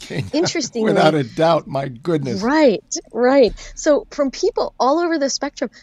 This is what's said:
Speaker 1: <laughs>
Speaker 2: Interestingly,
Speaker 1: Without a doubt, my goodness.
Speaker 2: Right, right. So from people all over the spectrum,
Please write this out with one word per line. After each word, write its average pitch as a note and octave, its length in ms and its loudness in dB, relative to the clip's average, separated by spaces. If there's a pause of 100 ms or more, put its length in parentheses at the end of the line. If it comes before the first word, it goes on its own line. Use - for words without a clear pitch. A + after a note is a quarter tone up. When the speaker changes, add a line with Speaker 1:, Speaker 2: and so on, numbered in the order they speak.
(100)
Speaker 1:
<laughs> D3+ 240 -8
Speaker 2:
Interestingly, B3 580 -2
Speaker 1:
Without D#3+ 220 4
a D3 100 0
doubt, D#3+ 420 0
my C#3 220 -4
goodness. D3+ 540 -4
Speaker 2:
Right, C4 420 2 (280)
right. B3 400 4 (220)
So D4 360 0
from C#4 200 -2
people - 480 -2
all C4+ 200 2
over E4+ 200 0
the C#4 120 -2
spectrum, - 400 -6 (120)